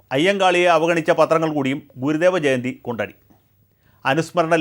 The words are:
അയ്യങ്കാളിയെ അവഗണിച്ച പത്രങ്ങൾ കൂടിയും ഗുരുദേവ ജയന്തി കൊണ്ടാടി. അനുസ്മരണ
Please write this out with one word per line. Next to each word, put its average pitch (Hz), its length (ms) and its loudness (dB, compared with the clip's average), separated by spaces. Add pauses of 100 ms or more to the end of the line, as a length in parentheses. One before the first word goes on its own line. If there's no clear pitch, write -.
(160)
അയ്യങ്കാളിയെ 180 600 2
അവഗണിച്ച 165 340 0 (100)
പത്രങ്ങൾ 160 360 2
കൂടിയും 135 260 -4 (220)
ഗുരുദേവ 160 420 0
ജയന്തി 127 280 -2 (120)
കൊണ്ടാടി. 110 300 -8 (880)
അനുസ്മരണ 160 560 -2